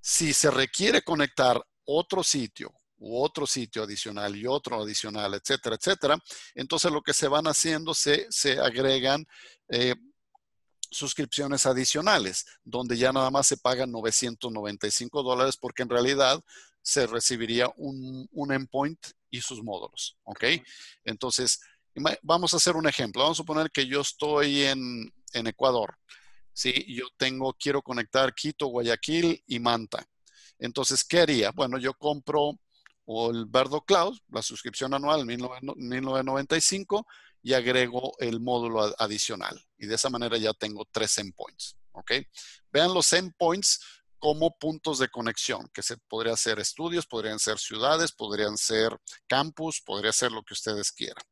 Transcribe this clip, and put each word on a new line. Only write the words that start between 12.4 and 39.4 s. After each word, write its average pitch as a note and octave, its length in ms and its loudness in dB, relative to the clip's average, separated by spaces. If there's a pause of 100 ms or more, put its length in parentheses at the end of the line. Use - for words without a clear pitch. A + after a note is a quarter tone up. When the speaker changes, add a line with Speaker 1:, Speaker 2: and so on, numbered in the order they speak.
Speaker 1:
donde A#2+ 320 -2
ya B2+ 160 6
nada C3 180 4
más C#3 160 2
se - 120 4
pagan B2+ 340 0
novecientos A#2 640 -2
noventa G#2 340 -4
y G#2 40 0
cinco B2 300 -2
dólares, B2+ 360 2
porque B2+ 260 -6
en A#2+ 60 -6
realidad C3 520 4 (400)
se C3+ 240 2
recibiría A#2 720 0
un, C3 560 -10
un C#3 220 -2
endpoint C#3 440 -2 (320)
y A#2+ 120 -8
sus A2+ 220 -8
módulos, - 600 -10
¿ok? G2+ 160 -14
Speaker 2:
Correcto. D3 320 0 (320)
Speaker 1:
Entonces, A#2+ 560 -2 (360)
ima-, D3+ 260 0
vamos E3+ 320 2
a F3 40 2
hacer F3 180 4
un D#3+ 120 0
ejemplo. B2 360 0
Vamos D#3 140 2
a E3 60 -6
suponer D#3 280 0
que C#3 140 0
yo C#3 160 -2
estoy D3 640 2
en, B2 480 -2 (220)
en A#2 140 -2
Ecuador, A#2+ 500 0 (560)
¿sí? C3 340 0
Yo A#2+ 180 -8 (120)
tengo, C3 360 -2
quiero C#3+ 280 0
conectar B2+ 520 0
Quito, D3+ 340 -4
Guayaquil B2+ 800 0
y B2 140 -4
Manta. A#2 460 -2 (540)
Entonces, B2+ 440 -2
¿qué E3+ 160 4
haría? B2+ 320 4
Bueno, C3 260 -2
yo C3+ 160 -2
compro D3 680 -2 (460)
o A#2 260 0
el A#2 140 -2
Verdo C3 360 2
Cloud, G3 360 4 (120)
la A2+ 120 -6
suscripción B2+ 520 -6
anual, C#3+ 320 2
mil A#2+ 140 -6
novecientos, B2+ 380 -8
no-, C3 100 -10
mil B2+ 140 -4
novecientos C3 320 0
noventa C#3 240 0
y D#3+ 40 2
cinco, G3 440 0 (360)
y B2 120 0
agrego B2+ 680 2
el A#2 200 -2
módulo A#2 440 0
a-, G#2 140 0
adicional. G2+ 680 -4 (140)